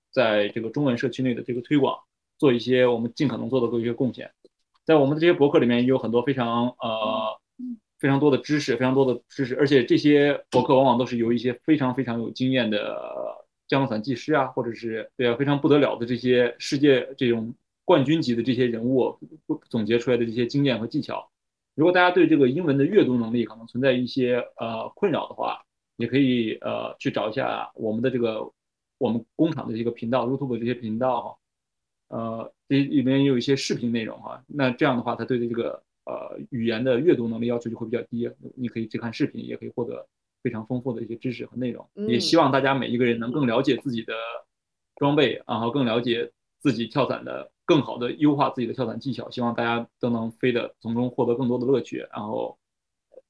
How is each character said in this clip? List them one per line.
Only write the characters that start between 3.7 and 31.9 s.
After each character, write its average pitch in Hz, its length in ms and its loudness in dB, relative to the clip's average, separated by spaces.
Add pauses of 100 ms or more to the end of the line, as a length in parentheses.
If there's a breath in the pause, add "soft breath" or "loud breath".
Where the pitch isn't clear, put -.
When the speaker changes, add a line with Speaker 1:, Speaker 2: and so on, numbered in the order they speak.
Speaker 1:
一 113 60 -2
些 120 80 -2
贡 120 200 -2
献。 - 180 -14 (560)
在 160 80 6
我 143 100 8
们 139 100 2
的 156 60 -2
这 165 60 4
些 175 80 6
博 139 160 4
客 170 80 6
里 123 80 4
面 120 180 4
有 131 140 4
很 113 120 -4
多 120 120 2
非 139 120 0
常， 120 320 0
呃， 110 720 -4 (220)
Speaker 2:
嗯。 247 180 -10 (220)
Speaker 1:
非 147 80 0
常 139 100 4
多 147 140 6
的 123 60 4
知 147 200 -2
识， 135 140 -2
非 117 80 0
常 131 120 2
多 135 120 4
的 123 240 -2
知 - 160 -6
识， 123 120 -6
而 135 80 2
且 135 200 4
这 170 120 4
些 147 400 4 (140)
博 127 100 4
客 131 140 4
往 131 100 6
往 120 140 4
都 127 80 0
是 120 120 -4
由 117 140 2
一 120 60 0
些 120 140 -2 (120)
非 156 120 4
常， 127 180 0
非 135 80 -4
常 117 180 -4
有 110 120 -6
经 131 180 0
验 123 180 2
的 107 320 -2 (680)
降 139 120 2
落 131 80 0
伞 107 140 -4
技 131 140 -4
师 151 180 -2
啊， 135 120 2
或 127 140 -6
者 120 120 -4
是， 110 440 -8
对 123 120 2
啊， 117 80 0
非 139 80 0
常 143 160 2
不 151 80 2
得 143 100 6
了 123 160 2
的 120 100 -6
这 120 120 -4
些 123 420 2
世 - 180 -4
界 135 400 4
这 127 120 0
种 117 260 -2 (300)
冠 156 200 6
军 156 160 2
级 123 140 0
的 113 80 -2
这 123 120 0
些 123 120 2
人 113 160 -4
物 123 340 0 (540)
总 110 160 -2
结 117 140 2
出 127 100 -2
来 123 60 4
的 117 100 0
这 113 60 -6
些 120 120 0
经 143 200 0
验 117 160 0
和 117 80 -6
技 147 120 -4
巧。 - 300 -8 (460)
如 147 80 2
果 175 80 6
大 180 80 4
家 180 100 6
对 180 160 6
这 151 100 4
个 135 120 6
英 165 160 -2
文 139 120 2
的 139 80 4
阅 190 200 6
读 123 120 0
能 113 160 -2
力 120 120 0
可 - 100 -12
能 113 140 -20
存 120 120 -6
在 135 120 4
一 123 120 0
些， 123 400 0 (120)
呃， 113 400 -6
困 190 160 0
扰 107 160 -2
的 - 60 -14
话， - 260 -6 (360)
也 117 120 -4
可 131 100 0
以， 123 360 2
呃， 113 440 -8
去 139 100 -4
找 107 220 -4
一 - 20 -10
下 117 440 -4
我 110 160 -4
们 113 100 -4
的 127 80 0
这 123 80 -4
个， 117 320 -4 (480)
我 120 120 0
们 113 140 -2 (120)
工 160 160 2
厂 117 180 -8
的 113 80 -6
这 117 60 -2
个 113 80 -2
频 113 180 -8
道， 123 160 0
YouTube 135 280 -4
的 113 40 -4
这 117 60 -6
些 120 100 -2
频 113 240 -6
道 123 220 0
哈， 107 160 -12 (720)